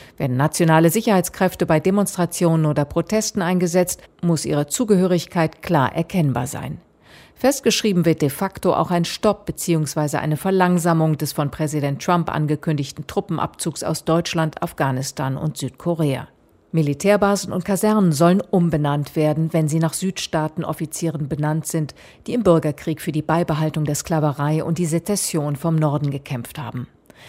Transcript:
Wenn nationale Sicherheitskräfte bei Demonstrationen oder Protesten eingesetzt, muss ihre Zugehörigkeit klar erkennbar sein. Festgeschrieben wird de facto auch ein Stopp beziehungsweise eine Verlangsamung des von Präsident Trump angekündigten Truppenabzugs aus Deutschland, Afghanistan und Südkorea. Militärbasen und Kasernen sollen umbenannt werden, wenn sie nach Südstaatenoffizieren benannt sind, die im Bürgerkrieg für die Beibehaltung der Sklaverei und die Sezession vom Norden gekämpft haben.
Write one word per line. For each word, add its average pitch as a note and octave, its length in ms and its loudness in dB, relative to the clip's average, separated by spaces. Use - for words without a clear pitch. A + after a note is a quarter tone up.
Wenn B2+ 200 -2
nationale D#3+ 520 4
Sicherheitskräfte F#3 760 0
bei D#3+ 160 2
Demonstrationen F3 840 0
oder D3 200 2
Protesten G#3 560 -2
eingesetzt, F3 600 0
muss E3+ 240 0
ihre D3 220 0
Zugehörigkeit F3+ 920 0
klar C#3 320 2
erkennbar C#3+ 540 0
sein. - 320 -10
Festgeschrieben G#3+ 680 0
wird D#3+ 160 2
de C#3+ 80 2
facto F#3+ 440 -2
auch D#3+ 180 0
ein F3 120 2
Stopp - 420 -2
beziehungsweise D3+ 760 -2
eine D3+ 180 -2
Verlangsamung E3+ 800 2
des D3 160 -4
von C#3+ 180 -2
Präsident C#3+ 500 -2
Trump F3 320 0
angekündigten D3+ 760 -2
Truppenabzugs - 760 -6
aus - 220 -4
Deutschland, E3 580 0
Afghanistan C3+ 720 -4
und D#3 220 -4
Südkorea. D#3 720 -4
Militärbasen G3 760 2
und F3+ 140 -4
Kasernen G3+ 480 2
sollen E3+ 260 4
umbenannt D3 760 0
werden, D#3 340 2
wenn D#3+ 160 2
sie D#3+ 120 2
nach D#3+ 120 2
Südstaatenoffizieren D#3 1400 -4
benannt D3+ 400 -2
sind, D#3 260 -4
die A#3 60 -6
im A#3+ 100 0
Bürgerkrieg D#3+ 580 2
für E3+ 100 -6
die D3 100 -2
Beibehaltung D#3 600 0
der D3 120 -2
Sklaverei D3+ 680 0
und E3 140 -2
die F3 80 0
Sezession D#3 720 -2
vom E3 180 0
Norden D3 360 0
gekämpft C#3 460 -8
haben. A#2+ 300 -10